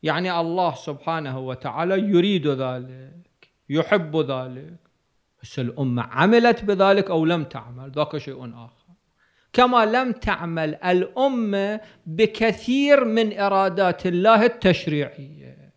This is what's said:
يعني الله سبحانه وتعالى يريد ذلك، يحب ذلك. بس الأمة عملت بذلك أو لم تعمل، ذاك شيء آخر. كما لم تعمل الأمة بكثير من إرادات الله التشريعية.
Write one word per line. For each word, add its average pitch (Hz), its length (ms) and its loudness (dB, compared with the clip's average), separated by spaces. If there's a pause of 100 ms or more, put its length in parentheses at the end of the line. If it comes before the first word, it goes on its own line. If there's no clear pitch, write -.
يعني 170 360 -2
الله 170 360 -2
سبحانه 147 640 -8
وتعالى 135 600 -4
يريد 190 480 2
ذلك، 131 1000 -8 (200)
يحب 160 480 0
ذلك. 135 600 -6 (640)
بس - 160 -12
الأمة 123 440 -2
عملت 220 640 4
بذلك 196 440 2
أو 160 160 0
لم 165 180 0
تعمل، 123 480 -14
ذاك 151 260 -4
شيء 123 480 -14
آخر. - 240 -20 (640)
كما 247 320 6
لم 247 260 0
تعمل 165 640 -4
الأمة 202 1040 -2 (240)
بكثير 226 1000 2
من 220 340 0
إرادات 190 680 0
الله 208 400 4
التشريعية. 147 1300 -2